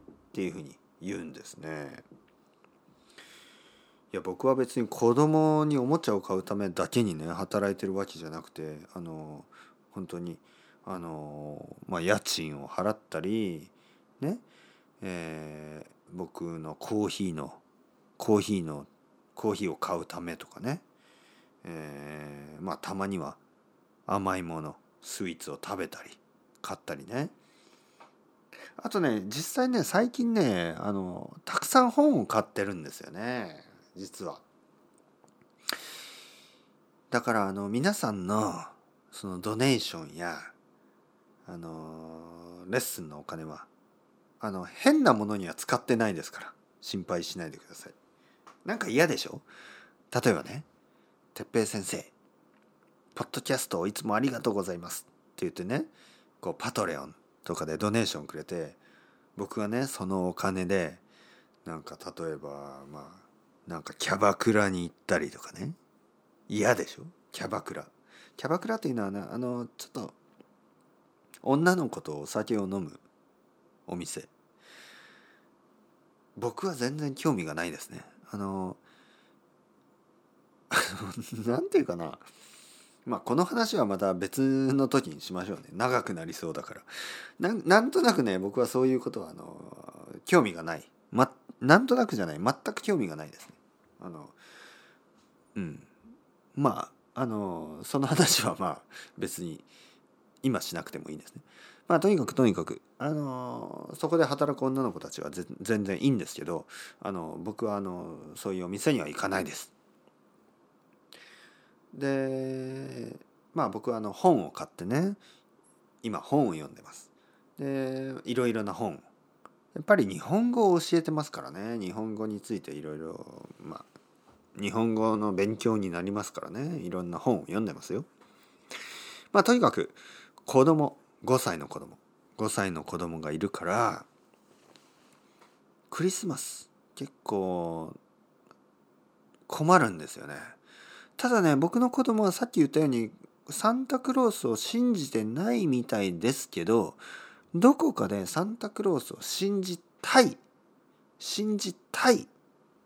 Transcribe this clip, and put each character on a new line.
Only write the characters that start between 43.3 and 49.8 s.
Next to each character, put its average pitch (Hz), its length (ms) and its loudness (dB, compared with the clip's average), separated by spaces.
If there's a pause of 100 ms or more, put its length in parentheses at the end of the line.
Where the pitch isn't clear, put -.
は、 76 220 -12 (760)
あ 107 100 -6
の、 92 160 -6
変 294 380 4
な 160 100 8
も 107 120 0
の 104 120 -2
に 92 100 -6
は 76 60 -6
使 - 200 -6
っ 123 80 2
て 127 140 2
な 110 140 4
い 98 40 0
で 80 100 -6
す - 80 -14
か - 100 -14
ら、 - 120 -16 (280)
心 92 260 -8
配 87 160 -2
し - 140 -10
な 85 80 -8
い 76 60 -10
で - 60 -16
く - 100 -20
だ - 80 -20
さ - 140 -18
い。 - 40 -20 (720)
な 202 100 -4
ん - 40 -4
か - 80 -4
嫌 143 200 6
で 143 100 0
し - 100 -4
ょ？ - 140 -12 (720)